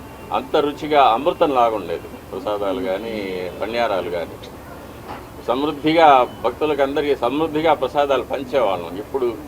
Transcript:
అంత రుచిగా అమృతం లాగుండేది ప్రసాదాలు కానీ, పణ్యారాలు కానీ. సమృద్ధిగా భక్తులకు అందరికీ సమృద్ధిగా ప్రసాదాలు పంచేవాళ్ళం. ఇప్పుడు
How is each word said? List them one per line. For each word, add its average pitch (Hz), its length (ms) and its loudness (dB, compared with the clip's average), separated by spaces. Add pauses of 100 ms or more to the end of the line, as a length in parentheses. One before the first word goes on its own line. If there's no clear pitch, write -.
(340)
అంత 135 220 -2
రుచిగా 147 480 4
అమృతం 143 460 4
లాగుండేది 110 580 0 (240)
ప్రసాదాలు 98 500 -4
కానీ, 95 680 -4 (120)
పణ్యారాలు 107 480 0
కానీ. 85 400 -8 (1000)
సమృద్ధిగా 143 800 6 (160)
భక్తులకు 139 380 0
అందరికీ 143 340 2
సమృద్ధిగా 151 580 2
ప్రసాదాలు 139 500 2
పంచేవాళ్ళం. 110 720 -2
ఇప్పుడు 120 360 -2 (140)